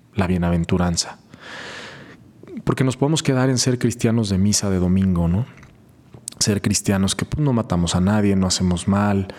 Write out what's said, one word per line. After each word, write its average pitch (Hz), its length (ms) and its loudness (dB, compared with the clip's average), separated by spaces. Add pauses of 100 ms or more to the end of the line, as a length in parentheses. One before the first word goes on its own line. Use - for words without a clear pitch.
(140)
la 185 140 0
bienaventuranza. 87 920 0 (1500)
Porque - 200 0
nos 131 120 0
podemos 147 260 0
quedar 131 280 2
en 127 80 0
ser 123 200 0
cristianos 113 500 0
de 95 100 0
misa 101 320 2
de 92 80 0
domingo, 90 500 2
¿no? 98 180 0 (920)
Ser 101 220 0
cristianos 98 540 0
que, - 100 -6
pues, - 180 -4
no 143 100 2
matamos 117 440 0
a 90 40 2
nadie, 98 360 4
no 92 100 2
hacemos 90 400 -2
mal, 98 420 2 (100)